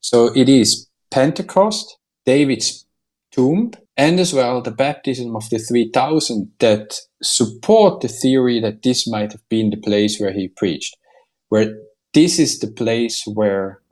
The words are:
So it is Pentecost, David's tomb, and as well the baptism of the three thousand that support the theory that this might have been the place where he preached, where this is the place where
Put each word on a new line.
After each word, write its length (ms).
So 340
it 120
is 400
Pentecost, 880
David's 640
tomb, 400
and 220
as 160
well 260
the 80
baptism 680
of 140
the 80
three 340
thousand 680
that 400
support 760
the 60
theory 520
that 240
this 240
might 240
have 180
been 220
the 60
place 420
where 120
he 160
preached, 480
where 240
this 240
is 220
the 80
place 580
where 540